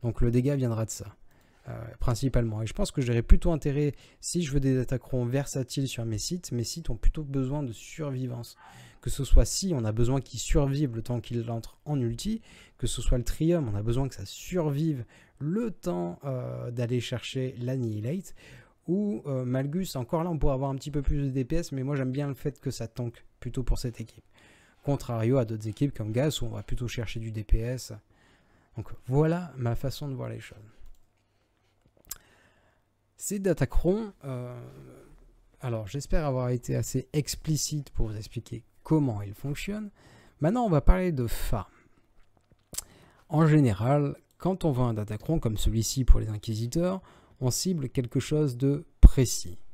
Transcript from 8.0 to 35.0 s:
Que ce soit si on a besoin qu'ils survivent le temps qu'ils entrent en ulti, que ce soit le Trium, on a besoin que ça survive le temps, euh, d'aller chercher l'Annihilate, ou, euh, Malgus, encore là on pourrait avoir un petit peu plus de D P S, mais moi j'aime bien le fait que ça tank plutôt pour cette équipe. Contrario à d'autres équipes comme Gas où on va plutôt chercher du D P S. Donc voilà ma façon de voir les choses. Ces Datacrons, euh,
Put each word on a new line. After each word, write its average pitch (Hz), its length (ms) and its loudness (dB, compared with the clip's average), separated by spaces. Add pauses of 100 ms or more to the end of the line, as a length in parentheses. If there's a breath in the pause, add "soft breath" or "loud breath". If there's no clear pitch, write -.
Que - 120 -6
ce - 120 -2
soit - 220 10
si - 280 -2
on 120 120 0
a 107 60 0
besoin 120 280 2
qu'ils - 200 -12
survivent 139 560 2
le 110 80 -6
temps 120 180 -4
qu'ils 117 280 -6
entrent 117 360 -8
en 147 160 -2
ulti, 120 400 -4 (360 loud breath)
que 120 100 -2
ce - 140 -2
soit 131 160 4
le 120 60 0
Trium, 160 480 0
on 101 40 -2
a 101 80 -2
besoin 120 260 0
que - 60 -16
ça 95 100 -12
survive 151 800 -2 (340 loud breath)
le 202 320 -4
temps, 175 540 -6
euh, 123 460 -8
d'aller 120 280 -2
chercher 127 600 -6
l'Annihilate, 123 720 -4 (540 loud breath)
ou, 208 380 -2
euh, 131 180 -4
Malgus, 139 540 -2
encore 160 260 -2
là 180 60 -4
on 165 80 -4
pourrait 143 160 4
avoir 135 180 -2
un 135 40 -4
petit 139 160 -10
peu 143 100 -2
plus 147 200 2
de 139 80 0
D 131 140 0
P 123 140 0
S, - 160 -2
mais 135 100 -4
moi 143 140 -2
j'aime 131 140 -2
bien 143 160 -2
le 139 60 -4
fait 135 260 -6
que 131 120 -6
ça 113 160 -8
tank 120 380 -8 (160)
plutôt 123 200 -6
pour - 160 2
cette 120 220 -6
équipe. - 240 -14 (600 loud breath)
Contrario 123 540 0
à 127 60 2
d'autres 110 240 -6
équipes 139 260 -2
comme 110 200 -6
Gas 135 280 0
où 120 40 -2
on 113 40 -4
va 107 140 -10
plutôt 120 240 -4
chercher 117 320 -6
du 113 120 -8
D 107 120 -8
P - 160 4
S. 120 320 -6 (840 soft breath)
Donc 107 100 -10 (180)
voilà 160 520 0
ma 117 180 -2
façon 135 320 -6
de 135 80 -6
voir 123 140 -8
les 113 100 -10
choses. - 180 -20 (2500 soft breath)
Ces 202 220 -6
Datacrons, 190 760 2 (100)
euh, 123 340 -10 (1000)